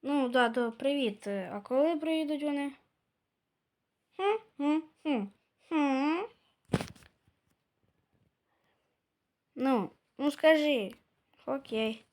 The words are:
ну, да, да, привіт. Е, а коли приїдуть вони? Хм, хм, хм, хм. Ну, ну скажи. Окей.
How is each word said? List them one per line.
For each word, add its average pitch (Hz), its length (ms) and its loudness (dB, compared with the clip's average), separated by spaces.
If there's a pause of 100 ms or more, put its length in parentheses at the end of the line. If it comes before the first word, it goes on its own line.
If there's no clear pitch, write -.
ну, 277 220 0
да, 247 200 4
да, 233 220 0
привіт. 254 560 -2
Е, 196 280 -6
а 208 60 -8
коли 285 360 2
приїдуть 311 460 -2
вони? 285 300 -4 (1400)
Хм, 415 220 0 (180)
хм, 302 240 0 (220)
хм, 247 240 -2 (420)
хм. 294 560 0 (3250)
Ну, 254 360 0 (280)
ну 285 120 0
скажи. 294 600 2 (560)
Окей. 220 680 -6